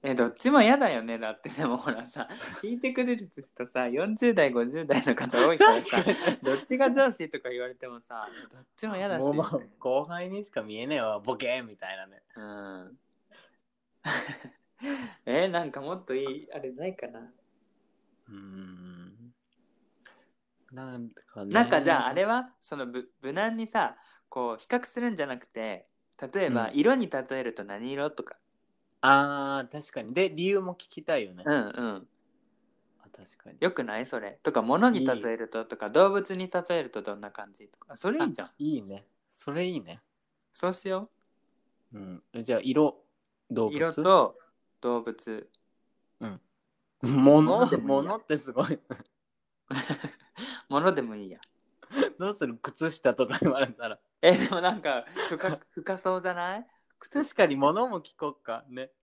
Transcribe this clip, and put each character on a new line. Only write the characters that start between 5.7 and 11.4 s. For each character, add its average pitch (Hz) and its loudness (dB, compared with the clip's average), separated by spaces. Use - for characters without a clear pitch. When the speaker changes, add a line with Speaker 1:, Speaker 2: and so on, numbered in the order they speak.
Speaker 2:
さ、 - 0
Speaker 1:
確 185 2
か - -4
に。 262 -2
Speaker 2:
ど 139 2
っ - -8
ち 254 -2
が 269 4
上 269 6
司 156 -8
と 139 -8
か 127 -10
言 123 -6
わ 123 -6
れ 127 -14
て 131 -14
も 120 -14
さ、 113 -12
ど - -20
っ - -20
ち 220 -8
も 202 -4
嫌 196 -2
だ 175 -2
し。 - -2
Speaker 1:
も 139 2
う、 147 0
も 151 0
う、 - -4
後 131 0
輩 175 -8
に 196 -8
し 202 -16
か 113 -4
見 107 -10
え 127 -6
ね 151 -2
え 131 0
わ、 107 -2
ボ 120 -4
ケ 127 -2